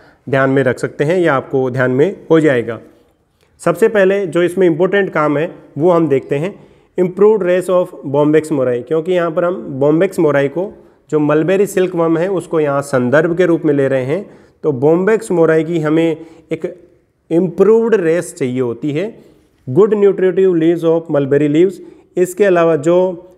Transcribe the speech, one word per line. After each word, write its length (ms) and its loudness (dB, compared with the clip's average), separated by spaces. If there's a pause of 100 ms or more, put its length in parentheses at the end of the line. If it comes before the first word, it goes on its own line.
(300)
ध्यान 200 2
में 120 2
रख 160 0
सकते 260 -4
हैं 140 0
या 160 2
आपको 360 -2
ध्यान 200 0
में 260 0 (140)
हो 100 6
जाएगा। 400 0 (800)
सबसे 300 0
पहले 380 0
जो 160 -2
इसमें 240 0
इंपॉर्टेंट 440 0
काम 280 0
है 160 -4 (240)
वो 120 2
हम 180 2
देखते 280 -2
हैं, 320 -8 (320)
improved 420 2
race 280 0
of 160 0 (200)
Bombyx 380 2
morai, 420 -2
क्योंकि 260 -2
यहाँ 180 0
पर 140 -2
हम 400 -6
Bombyx 280 2
morai 360 0
को, 380 -8 (240)
जो 80 0
मलबेरी 480 2
सिल्कवर्म 520 -2
है, 100 -2
उसको 320 -4
यहाँ 220 0
संदर्भ 540 0
के 100 2
रूप 180 0
में 100 2
ले 140 0
रहे 160 -2
हैं। 260 -6 (320)
तो 100 -2
Bombyx 600 0
morai 320 2
की 160 -4
हमें 360 0 (360)
एक 360 -12 (420)
इम्प्रूव्ड 640 2
रेस 400 -2
चाहिए 260 -4
होती 320 -4
है। 260 -6 (520)
Good 200 4
nutritive 600 2
leaves 320 0
of 180 2 (140)
mulberry 320 2
leaves, 260 2 (420)
इसके 280 0
अलावा 320 2
जो 600 0